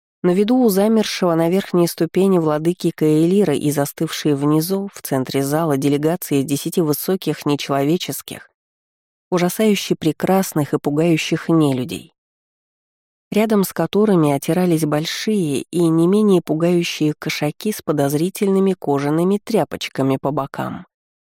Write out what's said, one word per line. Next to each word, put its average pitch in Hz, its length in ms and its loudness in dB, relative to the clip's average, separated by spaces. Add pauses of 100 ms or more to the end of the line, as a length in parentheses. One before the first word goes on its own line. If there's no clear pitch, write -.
(220)
На 175 80 2
виду 208 280 2
у 247 100 4
замершего 202 680 2
на 165 160 2
верхней 180 380 0
ступени 185 500 0
владыки 160 540 0
Каэлира 160 640 2
и 143 180 -2
застывшей 147 600 -2
внизу, 156 600 0
в - 80 -20
центре 135 400 -4
зала, 151 340 0
делегации 143 640 0
из 131 40 -2
десяти 143 360 -4
высоких, 156 640 -2
нечеловеческих, 143 1040 -4 (840)
ужасающе 185 680 0
прекрасных 170 760 0
и 143 40 0
пугающих 156 720 0
нелюдей, 135 640 0 (1160)
рядом 214 320 2
с - 120 -4
которыми 175 580 2
отирались 160 540 0
большие 151 840 -2
и 170 160 2
не 165 200 4
менее 196 340 4
пугающие 165 720 0
кошаки 151 600 -6
с - 100 -8
подозрительными 180 920 0
кожаными 156 720 0
тряпочками 135 720 -2
по 139 140 -4
бокам. 139 560 -6 (460)